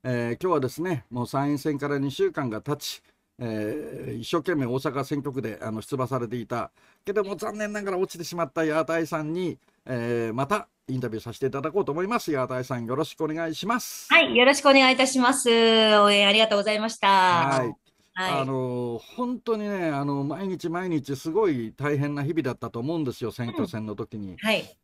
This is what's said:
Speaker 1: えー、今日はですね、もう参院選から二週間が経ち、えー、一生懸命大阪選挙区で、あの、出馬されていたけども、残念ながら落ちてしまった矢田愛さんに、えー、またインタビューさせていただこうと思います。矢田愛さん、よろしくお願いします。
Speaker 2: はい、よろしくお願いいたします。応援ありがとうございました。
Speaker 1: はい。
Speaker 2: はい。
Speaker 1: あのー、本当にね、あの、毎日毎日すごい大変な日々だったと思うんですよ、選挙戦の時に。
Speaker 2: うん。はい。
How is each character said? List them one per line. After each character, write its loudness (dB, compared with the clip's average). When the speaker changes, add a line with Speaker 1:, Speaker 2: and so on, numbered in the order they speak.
Speaker 1:
え -2
ー、 -8
今 2
日 4
は 4
で -2
す -8
ね、 -4
も -4
う -4
参 -2
院 0
選 -2
か -4
ら -2
二 -2
週 0
間 -4
が -6
経 -4
ち、 -12
え -6
ー、 -8
一 -10
生 0
懸 0
命 0
大 -2
阪 -2
選 -4
挙 -6
区 -4
で、 -6
あ -6
の、 -6
出 -6
馬 -2
さ -4
れ -4
て -6
い -8
た -6
け -6
ど 2
も、 -6
残 -8
念 -6
な -6
が -4
ら -2
落 -2
ち -14
て -10
し -10
ま -2
っ -16
た -2
矢 0
田 -2
愛 0
さ -4
ん -4
に、 -4
え -2
ー、 -6
ま -2
た -4
イ -6
ン -4
タ -4
ビ -6
ュ -6
ー -12
さ -12
せ -16
て -2
い 0
た -6
だ -4
こ 0
う 0
と -4
思 -4
い -2
ま -2
す。 -4
矢 0
田 -6
愛 -4
さ -6
ん、 -6
よ -2
ろ -2
し -8
く -4
お -4
願 -6
い -8
し -8
ま 0
す。 -12
Speaker 2:
は 6
い、 0
よ 8
ろ 8
し 0
く 8
お 10
願 8
い 4
い 2
た 6
し 0
ま 6
す。 0
応 8
援 6
あ 6
り 6
が 6
と 2
う 4
ご 0
ざ 0
い 0
ま -2
し -6
た。 2
Speaker 1:
は 4
い。 -6
Speaker 2:
は -4
い。 0
Speaker 1:
あ 0
の -4
ー、 -18
本 -4
当 -2
に -4
ね、 -2
あ -2
の、 -2
毎 -4
日 -6
毎 -4
日 -2
す -8
ご 2
い -4
大 -2
変 -2
な -4
日 -2
々 0
だ -2
っ -8
た -8
と -8
思 -4
う -2
ん -2
で -2
す -8
よ、 -4
選 -6
挙 -4
戦 -8
の -8
時 -10
に。 -10
Speaker 2:
う -14
ん。 -20
は 0
い。 -2